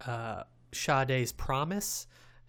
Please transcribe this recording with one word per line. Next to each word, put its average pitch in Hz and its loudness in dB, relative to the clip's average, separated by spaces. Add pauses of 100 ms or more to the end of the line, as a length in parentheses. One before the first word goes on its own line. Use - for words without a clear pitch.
uh, 117 -4 (280)
Sade's 131 2
Promise, 160 -2 (420)